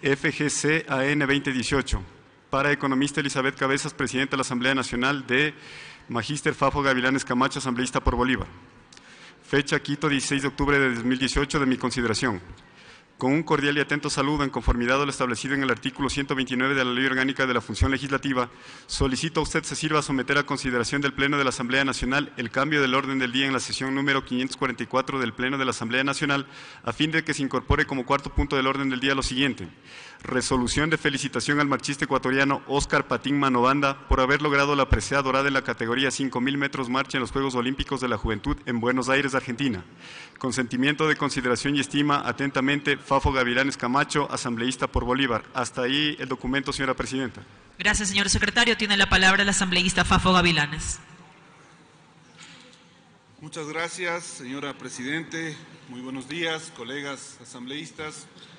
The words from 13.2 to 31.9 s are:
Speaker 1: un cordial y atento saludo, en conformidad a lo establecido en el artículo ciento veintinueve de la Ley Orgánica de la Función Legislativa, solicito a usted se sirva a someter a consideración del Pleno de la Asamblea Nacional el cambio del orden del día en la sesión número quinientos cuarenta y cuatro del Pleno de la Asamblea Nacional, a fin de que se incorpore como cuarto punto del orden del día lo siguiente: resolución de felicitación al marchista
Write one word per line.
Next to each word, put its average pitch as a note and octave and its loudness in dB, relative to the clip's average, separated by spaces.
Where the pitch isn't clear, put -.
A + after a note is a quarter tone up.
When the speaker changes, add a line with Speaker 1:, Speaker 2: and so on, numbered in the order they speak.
Speaker 1:
un D#3 2
cordial C#3+ 2
y - 2
atento C#3+ -2
saludo, D3 0
en C3+ 0
conformidad B2 2
a C#3+ 2
lo C#3 -2
establecido C3 -2
en C#3 0
el C3 0
artículo C3 -2
ciento C#3 -2
veintinueve C3 0
de C3 2
la B2 0
Ley B2 2
Orgánica C3 2
de B2+ 0
la A#2 2
Función A#2+ 0
Legislativa, C3+ -2
solicito C#3 0
a D#3 2
usted D#3+ -2
se C#3+ -8
sirva D3+ 2
a - -2
someter C#3 0
a C#3+ 2
consideración C3 0
del C#3+ 0
Pleno C#3+ 2
de C#3 2
la C3 4
Asamblea C3 0
Nacional C3+ -2
el A#2 -6
cambio D3 2
del B2+ 2
orden C3+ 0
del B2+ 0
día C3 0
en C3+ 0
la B2+ 0
sesión C3 -4
número C#3 0
quinientos B2+ -4
cuarenta B2 -2
y A2 -6
cuatro C3 0
del A#2 -2
Pleno C3 -2
de C3+ 0
la B2+ 0
Asamblea A#2 -2
Nacional, C#3 -2
a A#2 -4
fin D#3 0
de D#3+ 2
que D#3 -4
se C#3+ -2
incorpore C3+ 0
como C3 -4
cuarto - -2
punto C#3+ 0
del C3 2
orden C3+ 0
del B2+ -4
día C3+ 2
lo C3+ 0
siguiente: B2+ -2
resolución B2+ 0
de D#3 0
felicitación D3 0
al C#3+ 2
marchista C#3 -2